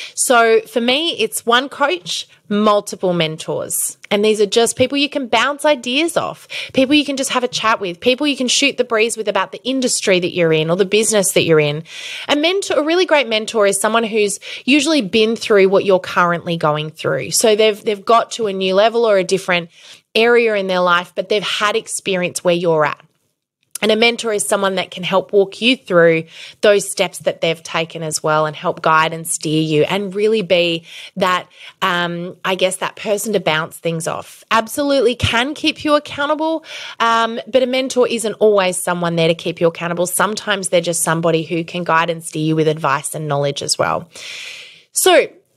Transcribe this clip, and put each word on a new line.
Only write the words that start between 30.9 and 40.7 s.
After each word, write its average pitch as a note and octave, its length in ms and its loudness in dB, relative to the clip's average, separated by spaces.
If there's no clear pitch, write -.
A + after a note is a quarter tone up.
that, F#3 320 0
um, F3 640 -2
I F#3+ 100 0
guess, F#3 220 0
that - 180 -6
person G#3 380 -4
to G3 80 0
bounce D#3+ 360 -2
things E3 300 -6
off. - 460 -10
Absolutely B3 640 0
can B3 380 -2
keep - 300 -4
you D4 120 2
accountable, D4+ 680 -2
um, A3+ 480 0
but B3+ 160 2
a - 20 -2
mentor B3+ 400 0
isn't A3 280 -4
always G3 460 2
someone F3 360 -2
there E3 100 2
to E3 80 2
keep E3 260 -6
you F3 60 2
accountable. E3+ 400 -2
Sometimes G3 640 -2
they're F3+ 120 2